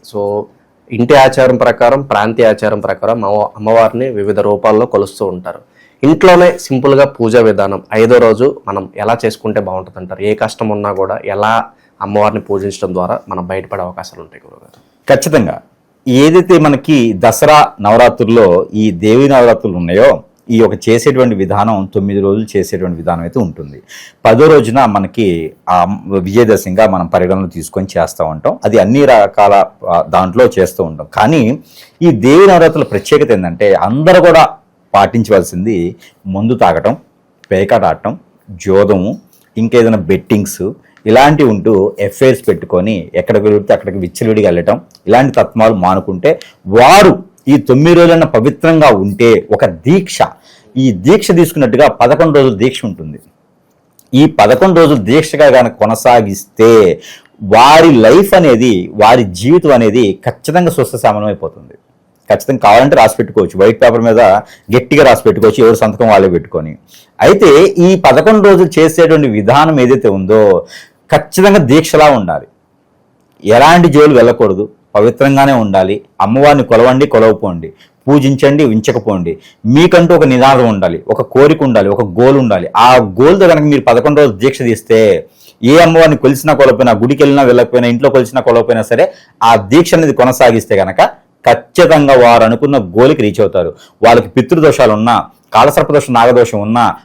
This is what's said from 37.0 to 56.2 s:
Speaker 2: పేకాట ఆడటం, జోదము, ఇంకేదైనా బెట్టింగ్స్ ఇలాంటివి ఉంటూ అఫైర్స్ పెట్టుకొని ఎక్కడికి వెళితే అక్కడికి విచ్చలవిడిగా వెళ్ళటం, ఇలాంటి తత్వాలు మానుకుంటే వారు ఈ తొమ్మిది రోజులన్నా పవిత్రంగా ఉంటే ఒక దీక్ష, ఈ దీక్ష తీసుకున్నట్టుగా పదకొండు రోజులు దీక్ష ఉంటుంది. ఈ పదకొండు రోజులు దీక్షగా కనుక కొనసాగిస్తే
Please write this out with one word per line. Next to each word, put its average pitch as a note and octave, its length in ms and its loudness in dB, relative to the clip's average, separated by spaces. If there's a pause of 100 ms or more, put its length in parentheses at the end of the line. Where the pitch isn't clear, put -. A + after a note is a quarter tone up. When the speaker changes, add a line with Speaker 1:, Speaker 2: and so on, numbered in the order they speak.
Speaker 2:
పేకాట G2 340 -2
ఆడటం, F#2+ 340 -6 (320)
జోదము, G2 680 -2 (380)
ఇంకేదైనా A2+ 420 0
బెట్టింగ్స్ G2 720 -4 (340)
ఇలాంటివి C#3 440 2
ఉంటూ G#2 420 -2 (120)
అఫైర్స్ B2 440 -2
పెట్టుకొని F#2 640 -6
ఎక్కడికి G2+ 300 -2
వెళితే G#2 280 0
అక్కడికి G2 260 -4
విచ్చలవిడిగా G2+ 500 -4
వెళ్ళటం, F2 320 -2 (260)
ఇలాంటి C3 300 0
తత్వాలు A2+ 380 0
మానుకుంటే G2 640 -4 (260)
వారు B2+ 580 2 (240)
ఈ C#3+ 80 2
తొమ్మిది D3+ 400 0
రోజులన్నా E3 300 2
పవిత్రంగా D3+ 640 0
ఉంటే G#2 600 0
ఒక G#2 140 0
దీక్ష, C#3+ 540 -4 (580)
ఈ C3 160 0
దీక్ష C#3+ 380 0
తీసుకున్నట్టుగా D3+ 580 0
పదకొండు C#3+ 500 0
రోజులు C3 160 2
దీక్ష B2 300 -4
ఉంటుంది. D#2+ 340 -12 (960)
ఈ C#3+ 120 4
పదకొండు D#3+ 540 2
రోజులు D3 180 2
దీక్షగా C#3+ 520 0
కనుక B2+ 220 2
కొనసాగిస్తే A2 1300 0 (420)